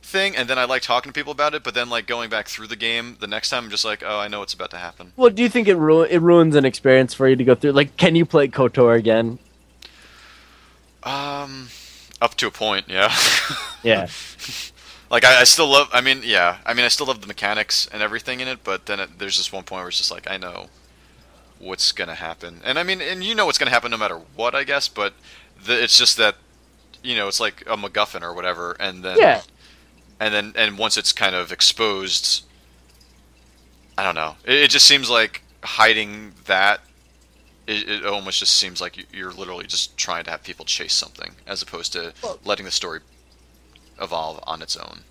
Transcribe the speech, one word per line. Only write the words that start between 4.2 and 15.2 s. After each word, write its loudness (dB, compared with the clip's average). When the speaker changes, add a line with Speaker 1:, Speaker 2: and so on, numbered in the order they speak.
Speaker 1:
know -8
what's -10
about -10
to -14
happen." -16
Speaker 2:
Well, 8
do -2
you 4
think 0
it 6
ru-, 6
it 2
ruins 6
an 6
experience 4
for 2
you 6
to -2
go 8
through? 0
Like, 2
can 4
you 6
play 4
kotor 4
again? 2
Speaker 1:
Um, -10
up 0
to -2
a -4
point, -2
yeah. 4
<laughs> -10
Speaker 2:
Yeah. 2
Speaker 1:
Like, 4